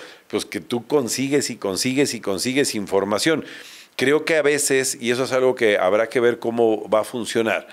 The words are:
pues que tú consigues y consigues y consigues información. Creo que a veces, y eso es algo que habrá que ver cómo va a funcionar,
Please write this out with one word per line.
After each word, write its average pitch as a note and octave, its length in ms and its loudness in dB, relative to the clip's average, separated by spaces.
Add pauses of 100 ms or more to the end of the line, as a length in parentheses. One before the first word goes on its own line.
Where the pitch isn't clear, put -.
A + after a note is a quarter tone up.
(280)
pues G#2 180 -4
que G2+ 140 -8
tú A#2 260 -6
consigues C3+ 640 0
y A#2+ 60 -10
consigues B2+ 580 -2
y A2+ 60 -8
consigues A#2+ 560 -2
información. G2+ 720 0 (500)
Creo D3 300 2
que E3 100 0
a D3+ 60 2
veces, C#3 580 0
y A#2 120 -2
eso B2+ 120 0
es A#2 80 -4
algo C3 240 2
que G#2 220 4
habrá G2+ 320 2
que C3 100 0
ver A#2 200 2
cómo A2+ 500 0
va G#2+ 100 2
a G#2 60 0
funcionar, A2 680 -2